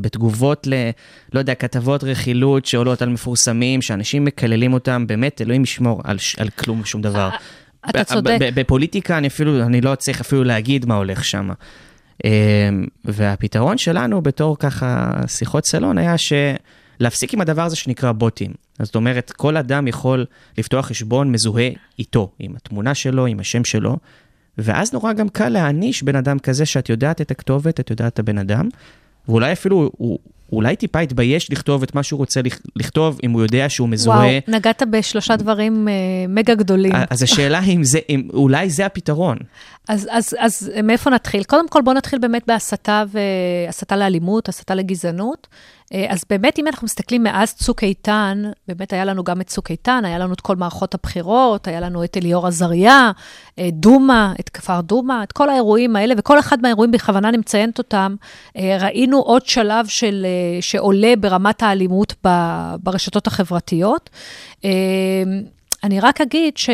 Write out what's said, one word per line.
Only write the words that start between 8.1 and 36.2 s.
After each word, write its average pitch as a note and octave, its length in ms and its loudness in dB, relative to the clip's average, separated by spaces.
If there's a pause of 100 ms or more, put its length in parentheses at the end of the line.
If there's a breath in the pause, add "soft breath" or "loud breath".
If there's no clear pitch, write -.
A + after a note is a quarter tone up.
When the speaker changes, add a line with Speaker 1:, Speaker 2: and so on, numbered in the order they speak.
Speaker 1:
ב-, C#3 40 2
ב-, B2 160 0
בפוליטיקה D#3+ 580 0
אני C#3+ 80 0
אפילו, D3 360 0
אני A#2+ 180 2
לא C3 140 0
צריך - 260 -6
אפילו C3+ 240 0
להגיד B2 420 0
מה A#2 80 2
הולך F#2+ 300 -2
שם. G2 260 -4 (720 soft breath)
אמ, A2 60 2 (720)
והפתרון G#2+ 760 -2
שלנו G#3 440 0
בתור D3+ 360 0
ככה B2 540 -2 (140)
שיחות - 400 -4
סלון A3+ 320 0
היה E3+ 200 0
ש-, - 140 -2 (680 soft breath)
להפסיק - 340 -2
עם G#3+ 60 0
הדבר D#3+ 220 0
הזה E3 140 -4
שנקרא B2 360 -2
בוטים. G#2+ 380 -2 (280)
אז A2+ 80 -2
זאת - 80 -12
אומרת, A#2+ 360 -2
כל D3+ 260 -2
אדם C#3 300 -2
יכול B2+ 400 -2 (320 soft breath)
לפתוח C3 280 -2
חשבון B2 460 -2
מזוהה A#2 360 0 (300)
איתו, A2 400 -2
עם - 180 -12
התמונה A2+ 380 -4
שלו, C3 320 0
עם A2 140 -4
השם A#2 240 -2
שלו, G#2+ 320 -2 (600 soft breath)
ואז A#2 340 -2
נורא A3+ 200 -2
גם G#3+ 160 -2
קל G#3 200 -2
להעניש F#3 540 0
בן C#3 140 0
אדם C#3 220 0
כזה C3+ 280 0
שאת - 220 -4
יודעת C#3 320 0
את D#3 100 -6
הכתובת, C#3+ 500 -2
את - 100 -6
יודעת A2+ 220 -2
את - 60 -4
הבן G#2+ 200 -2
אדם, G#2 300 0 (600 soft breath)
ואולי A#2 240 2
אפילו F#3 440 2
הוא... A#2 220 -4 (340)
אולי A2 240 0
טיפה E3+ 260 -2
יתבייש C3 480 0
לכתוב C#3+ 320 -2
את C3 120 -6
מה C#3+ 80 0
שהוא C#3 160 -6
רוצה C3 240 -2
לכ-, B2 180 -4 (160)
לכתוב, D#3 480 -2
אם A#2+ 60 0
הוא A#2 120 2
יודע B2 260 2
שהוא B2 200 -2
מזוהה. A2 300 4
Speaker 2:
וואו, C3+ 300 4
נגעת A3 420 0
בשלושה A3 460 0
דברים, G#3+ 520 0
אה, G3+ 60 0 (340)